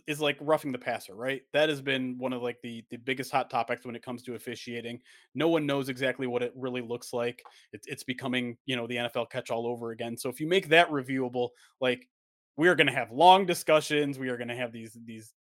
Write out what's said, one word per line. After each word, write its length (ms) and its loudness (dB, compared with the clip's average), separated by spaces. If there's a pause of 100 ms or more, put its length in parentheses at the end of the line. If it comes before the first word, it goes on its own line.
is, 140 -4
like, 180 2
roughing 320 0
the 80 -6
passer, 360 -6
right? 260 -4 (100)
That 160 4
has 140 -2
been 360 -2
one 140 -4
of, 100 -6
like, 220 -6
the, 260 -12
the 60 -10
biggest 340 -6
hot 200 -2
topics 360 -4
when 80 -8
it 80 -12
comes 220 -10
to 120 -10
officiating. 640 -10 (340)
No 140 2
one 160 4
knows 240 0
exactly 380 -2
what 140 -2
it 140 -4
really 240 -6
looks 320 -8
like. 320 -4 (300)
It's, 140 -16
it's 180 -10
becoming, 500 -4 (100)
you 120 -2
know, 100 -4
the 100 -4
N 60 -2
F 140 -4
L 80 -2
catch 260 -8
all 160 -2
over 240 -6
again. 240 -8
So 140 -6
if 100 -10
you 80 -4
make 220 2
that 200 8
reviewable, 600 -2 (320)
like, 260 0 (480)
we're 200 6
gonna 180 4
have 180 -2
long 340 10
discussions. 720 2
We 120 -4
are 80 -4
gonna 180 -6
have 160 -6
these, 320 -14
these, 380 -16